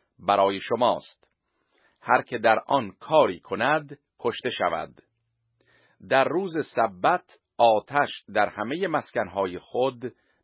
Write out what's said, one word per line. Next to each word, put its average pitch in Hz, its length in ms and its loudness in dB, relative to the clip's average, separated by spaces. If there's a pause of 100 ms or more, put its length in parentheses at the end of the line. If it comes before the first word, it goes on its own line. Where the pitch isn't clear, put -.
(200)
برای 98 400 2
شماست. 113 680 -2 (760)
هر 123 200 2
که 127 160 -10
در 110 300 2
آن 120 320 -2
کاری 127 400 2
کند، 139 600 -4 (200)
کشته 120 300 -6
شود. 82 520 -4 (1080)
در 131 140 4
روز 160 340 -2 (180)
سبت 113 640 -2 (180)
آتش 117 640 2 (100)
در 101 160 2
همهٔ 131 380 -6
مسکنهای 98 720 -4
خود 123 540 -6 (300)